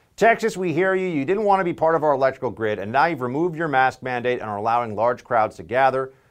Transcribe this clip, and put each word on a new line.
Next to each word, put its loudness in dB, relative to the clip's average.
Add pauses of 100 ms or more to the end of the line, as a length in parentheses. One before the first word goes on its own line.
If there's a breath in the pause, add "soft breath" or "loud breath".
(160 soft breath)
"Texas, 2
we -2
hear 2
you. -2
You -2
didn't -2
want 4
to -2
be -2
part 2
of 0
our 2
electrical 0
grid, -4
and -6
now 2
you've -2
removed -2
your -4
mask 2
mandate -2
and -8
are -4
allowing -2
large 0
crowds 0
to -14
gather. 0 (200 soft breath)